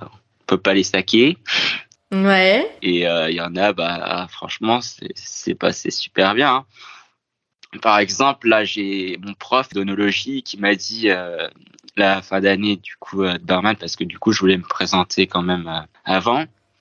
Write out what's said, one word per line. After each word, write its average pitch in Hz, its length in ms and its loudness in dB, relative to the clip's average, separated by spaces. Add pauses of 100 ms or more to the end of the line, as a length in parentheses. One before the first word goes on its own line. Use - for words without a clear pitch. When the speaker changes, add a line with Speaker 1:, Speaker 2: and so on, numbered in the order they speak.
Speaker 1:
euh, - 40 -14
on - 400 -20
peut 95 120 2
pas 98 140 2
les 95 120 4
saquer. 113 520 4 (760)
Speaker 2:
Ouais. 196 580 4 (100)
Speaker 1:
Et, 87 260 2
euh, 85 220 2
il 85 80 -2
y 85 60 -4
en 87 140 -8
a, 101 180 2
bah, 87 560 -4
franchement, - 500 -2
c'est, - 340 -12
c'est - 420 -8
passé - 340 -4
super - 440 0
bien, 131 200 2
hein. 135 120 -4 (1160)
Par 107 160 4
exemple, 107 500 0
là, 110 160 2
j'ai 98 580 -4
mon 101 120 -12
prof - 400 -2
d'onologie 101 680 -2
qui - 140 -12
m'a 101 180 0
dit, 110 360 -2
euh, 87 380 -4 (480)
la 98 260 2
fin 95 180 -2
d'année, 98 360 2
du - 220 -18
coup, 98 260 -4
euh, 90 100 0
de 85 100 -8
barman, 92 320 2
parce - 180 -10
que - 100 -6
du 87 140 -10
coup, 110 140 2
je 104 80 0
voulais 95 160 6
me 92 60 -6
présenter 92 640 -2
quand 90 160 -2
même, 87 260 -2
euh, 80 120 -6 (260)
avant. 117 400 0 (340)